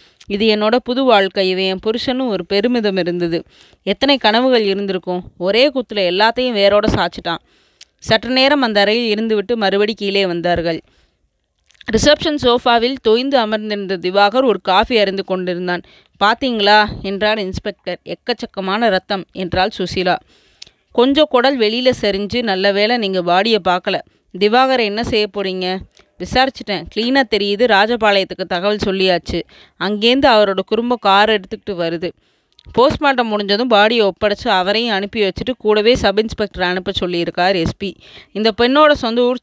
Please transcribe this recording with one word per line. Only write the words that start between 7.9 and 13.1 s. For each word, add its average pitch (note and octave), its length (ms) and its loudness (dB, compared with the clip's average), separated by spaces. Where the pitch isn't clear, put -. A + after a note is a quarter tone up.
சற்று A3 320 -2
நேரம் C4+ 320 2
அந்த A3 180 0
அறையில் G#3+ 340 0
இருந்துவிட்டு A3 400 -2
மறுபடி G#3 400 0
கீழே G3 320 -2
வந்தார்கள். E3+ 540 -2
ரிசப்ஷன் D4 500 2
சோஃபாவில் A#3+ 600 2
தொய்ந்து B3+ 360 2